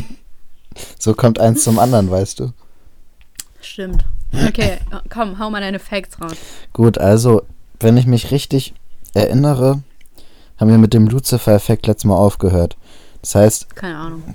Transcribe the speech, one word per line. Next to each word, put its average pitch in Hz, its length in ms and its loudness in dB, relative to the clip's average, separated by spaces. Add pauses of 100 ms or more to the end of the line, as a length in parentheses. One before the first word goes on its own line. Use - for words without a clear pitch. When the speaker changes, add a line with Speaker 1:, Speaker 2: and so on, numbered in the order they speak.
(960)
Speaker 1:
So 107 160 0
kommt 113 260 2
eins 113 260 2
zum 113 120 2
anderen, 104 320 2
weißt 95 300 -4
du? 123 140 -8 (1040)
Speaker 2:
Stimmt. - 460 -2 (420)
Okay, 208 300 -2 (160)
<laughs> 196 160 -10
komm, 202 300 -6
hau 214 100 -8
mal 208 100 -6
deine 196 200 -8
Facts - 420 -10
raus. 165 160 -10 (340)
Speaker 1:
Gut, 113 260 4
also, 110 440 4 (400)
wenn 120 160 6
ich 123 80 2
mich 123 260 0
richtig 135 420 -4 (400)
erinnere, 135 720 0 (720)
haben 107 120 4
wir 113 80 8
mit 110 160 6
dem 110 140 4
Lucifer-Effekt 117 800 0
letztes 107 180 -2
Mal 98 100 4
aufgehört. 92 600 0 (440)
Das - 140 -10
heißt, - 400 2
Speaker 2:
Keine 170 220 -12
Ahnung. 160 260 -12 (120)